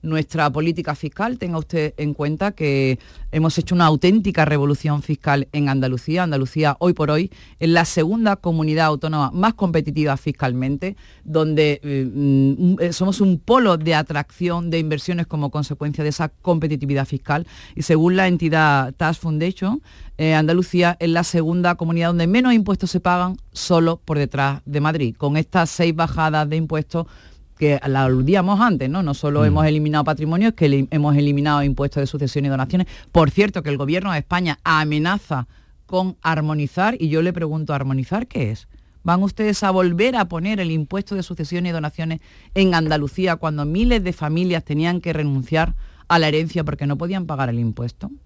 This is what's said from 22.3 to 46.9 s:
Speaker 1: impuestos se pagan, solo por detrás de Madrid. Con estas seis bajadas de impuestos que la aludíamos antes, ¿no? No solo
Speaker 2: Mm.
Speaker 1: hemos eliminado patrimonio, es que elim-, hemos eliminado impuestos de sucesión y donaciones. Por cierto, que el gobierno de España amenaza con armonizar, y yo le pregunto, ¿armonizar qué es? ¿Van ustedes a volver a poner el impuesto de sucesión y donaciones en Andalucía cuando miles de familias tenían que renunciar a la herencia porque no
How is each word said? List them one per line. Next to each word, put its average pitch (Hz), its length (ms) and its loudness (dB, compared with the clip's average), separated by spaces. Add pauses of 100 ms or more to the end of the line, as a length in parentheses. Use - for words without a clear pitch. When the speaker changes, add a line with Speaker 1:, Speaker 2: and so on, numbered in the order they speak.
Speaker 1:
impuestos 190 380 0
se 180 80 0
pagan, 180 380 0 (140)
solo 165 540 2
por 151 140 -2
detrás 139 460 -2
de 143 160 -4
Madrid. 147 360 0
Con 143 180 0
estas 165 360 0
seis 170 240 0
bajadas 156 520 0
de 156 100 -2
impuestos 160 500 -4 (500)
que 147 300 2
la 135 160 2
aludíamos 175 560 2
antes, 165 300 2
¿no? 180 120 -2
No 147 120 -2
solo 143 280 0
Speaker 2:
Mm. - 40 6
Speaker 1:
hemos 156 200 4
eliminado 151 380 2
patrimonio, 156 460 0
es 220 60 -2
que 165 100 2
elim-, 139 260 4
hemos 147 240 2
eliminado 143 480 2
impuestos 143 380 -2
de 135 60 -2
sucesión 143 380 -4
y 139 40 0
donaciones. 135 380 -2 (260)
Por 156 180 6
cierto, 196 320 0
que 151 60 -6
el 143 80 -2
gobierno 175 340 -2
de 156 80 -2
España 180 460 -2
amenaza 156 840 0 (380)
con 185 360 -2
armonizar, 156 760 -2
y 165 80 -2
yo 160 140 0
le 175 100 0
pregunto, 156 420 -6
¿armonizar 139 540 -4
qué 117 240 -4
es? - 160 -10 (360)
¿Van 180 200 2
ustedes 208 400 -2
a 196 80 2
volver 190 460 2
a 196 80 2
poner 175 340 -4
el 170 120 -2
impuesto 185 440 -4
de 185 80 -4
sucesión 175 420 -6
y 175 60 -2
donaciones 160 480 -6 (360)
en 190 200 4
Andalucía 160 600 0
cuando 151 260 -4
miles 214 400 2
de 180 80 -4
familias 170 540 -2
tenían 165 340 0
que 165 140 -6
renunciar 151 640 -2 (340)
a 170 100 6
la 156 80 2
herencia 156 380 -2
porque 143 220 -4
no 143 100 -2